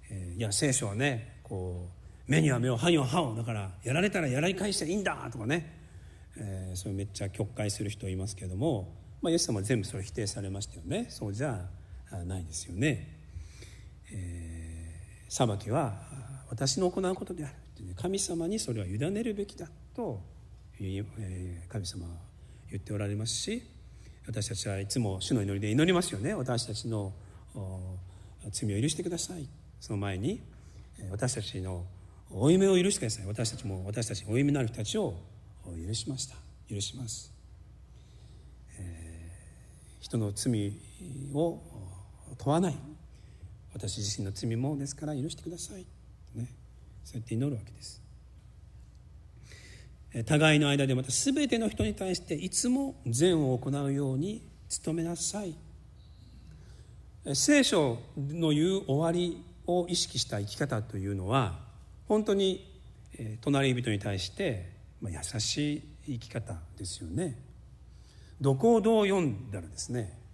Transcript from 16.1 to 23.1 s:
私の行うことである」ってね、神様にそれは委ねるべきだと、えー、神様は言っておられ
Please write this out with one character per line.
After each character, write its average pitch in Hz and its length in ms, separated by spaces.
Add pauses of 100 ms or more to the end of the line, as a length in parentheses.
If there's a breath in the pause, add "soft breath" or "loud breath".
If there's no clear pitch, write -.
私 135 280
の 185 120
行 190 120
う 185 140
こ 190 100
と 185 80
で 151 100
あ 135 60
る」 - 40 (220)
っ - 20
て - 60
ね、 92 140
神 190 220
様 170 280
に 214 100
そ 135 140
れ 113 80
は 92 80
委 98 100
ね 196 240
る 226 120
べ 202 120
き - 120
だ - 120 (240)
と、 139 280 (600)
え 98 220 (640)
ー、 - 20
神 98 180
様 87 220
は 85 60 (580 loud breath)
言 98 80
っ - 20
て - 120
お 101 40
ら 104 80
れ 101 100